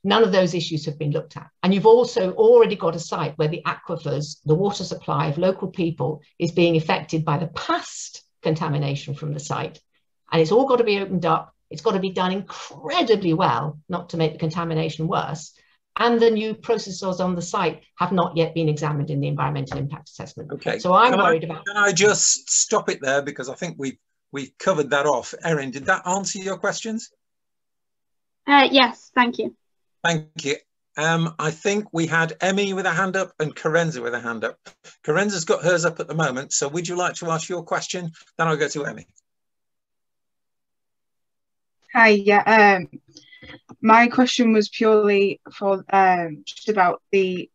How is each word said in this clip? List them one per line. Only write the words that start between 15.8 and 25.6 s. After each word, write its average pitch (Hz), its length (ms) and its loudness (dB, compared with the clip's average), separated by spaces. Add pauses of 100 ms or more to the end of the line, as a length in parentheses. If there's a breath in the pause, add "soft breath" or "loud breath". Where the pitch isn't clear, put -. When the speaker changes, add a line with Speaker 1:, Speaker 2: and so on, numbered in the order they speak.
Speaker 1:
And 233 240 2
the 233 80 6
new 220 240 -2
processes 196 680 -6
on 185 140 0
the 170 80 -4
site 180 400 -4 (140)
have 180 160 -2
not 170 240 0
yet 160 180 0
been 165 140 0
examined 147 420 -2
in 143 80 -2
the 143 80 -2
environmental 143 500 -4
impact 143 340 -10
assessment. - 420 -14
Speaker 2:
Okay. 110 260 -6
Speaker 1:
So 180 160 0
I'm 190 160 6
Speaker 2:
Can 185 100 0
I, 190 40 2
Speaker 1:
worried 160 180 2
about 160 240 -10
Speaker 2:
can 202 100 -8
I 202 160 2
just - 560 2
stop - 400 0
it 180 120 -4
there, 139 220 0
because 135 260 -10
I 127 80 -12
think 165 220 -10
we've, 135 200 -8 (320)
we've 139 300 -10
covered 151 300 0
that 143 160 2
off. 131 360 0
Erin, 143 300 -2